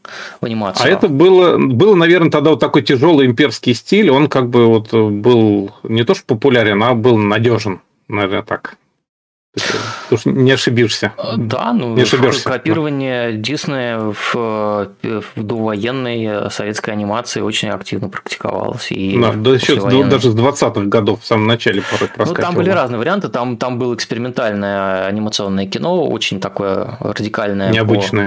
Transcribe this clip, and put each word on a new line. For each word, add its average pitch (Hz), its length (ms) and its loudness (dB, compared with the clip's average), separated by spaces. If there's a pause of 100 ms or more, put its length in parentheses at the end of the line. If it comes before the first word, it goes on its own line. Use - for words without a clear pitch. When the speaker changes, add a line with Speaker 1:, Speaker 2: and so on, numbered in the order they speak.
(400)
Speaker 1:
в - 40 -6
анимацию. 110 420 -2
Speaker 2:
А - 20 4
это 190 200 2
было, 175 480 6
было, 139 380 4
наверное, 170 360 4
тогда 151 200 2
вот 151 100 2
такой 147 220 2
тяжёлый 139 440 4
имперский 123 480 0
стиль. 196 360 2
Он 143 180 4
как 127 220 0
бы 120 160 6
вот, 113 260 2
э, 113 100 4
был 107 680 2 (120)
не 113 200 0
то 190 100 2
что - 120 -8
популярен, 113 560 2
а 123 120 4
был 117 220 4
надёжен, 107 640 0 (280)
наверное, 101 340 -2
так. - 340 -8 (1300)
Потому 120 80 2
что - 120 -2
не 131 200 4
ошибишься. 120 640 0
Speaker 1:
Э, - 200 -6
да, 127 360 -4
ну, 127 220 -2
Speaker 2:
Не 123 80 4
ошибёшься, 127 420 2
да. - 100 -4
Speaker 1:
копирование 135 800 -2
Диснея 123 640 -4
в, 107 340 -4 (680)
э, 113 160 -4 (160)
в 117 80 -6
довоенной, 113 800 -4
э, 107 260 -4
советской 104 400 -6
анимации 104 500 -4
очень 107 280 -4
активно 98 400 -6
практиковалось. - 800 -8
И 95 260 -2
Speaker 2:
Да, 117 160 2
да 107 200 0
ещё 131 220 2
с - 20 2
Speaker 1:
послевоенной. 110 300 2
Speaker 2:
дв-, 127 40 2
даже 127 220 4
с - 20 0
двадцатых 113 540 0
годов, 104 340 0
в - 40 -18
самом 107 200 2
начале - 420 0
порой 104 280 -2
Speaker 1:
Ну, - 80 0
там - 20 0
были 165 80 -2
Speaker 2:
проскакивало. 180 400 0
Speaker 1:
разные 123 240 0
варианты. 165 300 -2
Там, 123 280 -4
там 127 220 -4
было 123 160 -2
экспериментальное 101 1120 -2
анимационное 101 600 -2
кино, 151 380 -2
очень 110 360 -4
такое 98 580 -4
радикальное 104 720 -4
по, 110 60 4
Speaker 2:
Необычное, 104 520 0